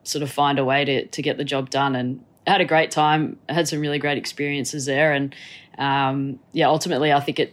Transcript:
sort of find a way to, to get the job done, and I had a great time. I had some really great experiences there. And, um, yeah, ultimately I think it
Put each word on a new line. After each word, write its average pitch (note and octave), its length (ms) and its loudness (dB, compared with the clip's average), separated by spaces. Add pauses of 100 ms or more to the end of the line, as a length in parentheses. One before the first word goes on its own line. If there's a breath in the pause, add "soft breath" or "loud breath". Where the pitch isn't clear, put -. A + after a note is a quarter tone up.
sort D3 180 -4
of C3+ 80 -4
find C#3+ 280 2
a C#3 60 2
way C#3 220 2
to, C3+ 220 0
to - 120 -10
get C#3 160 -2
the C#3+ 80 -4
job C3+ 240 -4
done, C#3 260 0
and B2 300 -4 (220)
I F#3 60 4
had F#3+ 100 4
a - 20 4
great D#3 260 2
time. D3+ 460 2 (140)
I - 20 -2
had E3 160 0
some D3+ 120 -4
really D3 180 -2
great C#3+ 180 -2
experiences C#3+ 680 -6
there. D3 260 2
And, C#3 220 -2 (420 loud breath)
um, C#3 600 0 (140)
yeah, D#3 140 2
ultimately D3+ 460 2
I C#3+ 80 4
think C#3+ 200 -4
it - 120 -2